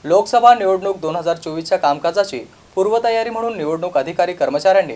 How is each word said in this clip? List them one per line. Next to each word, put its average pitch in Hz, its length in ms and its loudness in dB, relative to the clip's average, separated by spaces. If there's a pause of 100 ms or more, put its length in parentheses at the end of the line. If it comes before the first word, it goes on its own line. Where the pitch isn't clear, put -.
लोकसभा 226 500 4
निवडणूक 190 440 -2
दोन 156 180 -4
हजार 170 200 -2
चोवीसच्या 165 420 -4
कामकाजाची 165 600 -2 (360)
पूर्वतयारी 226 560 0
म्हणून 226 260 -6
निवडणूक 165 420 -4
अधिकारी 175 340 -2
कर्मचाऱ्यांनी 151 640 2